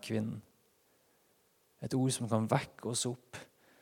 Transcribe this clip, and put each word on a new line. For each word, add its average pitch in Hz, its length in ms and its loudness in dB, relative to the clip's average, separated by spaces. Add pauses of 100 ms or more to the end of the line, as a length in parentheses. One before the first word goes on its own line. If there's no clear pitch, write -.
kvinnen. 110 320 -2 (1500)
Et 123 160 -2
ord 131 160 4
som 117 160 -4
kan 110 220 4
vekke - 400 0
oss 117 180 -2
opp - 300 -10 (420)